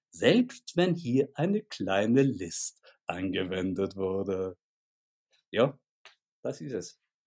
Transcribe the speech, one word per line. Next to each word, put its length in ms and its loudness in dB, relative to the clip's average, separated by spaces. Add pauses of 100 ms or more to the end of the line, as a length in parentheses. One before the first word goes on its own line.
selbst 680 2
wenn 180 4
hier 400 2
eine 280 0
kleine 600 2
List 580 -4 (260)
angewendet 880 -4
wurde. 600 -4 (960)
Ja, 280 2 (640)
das 200 -8
ist 100 -10
es. 280 -10 (260)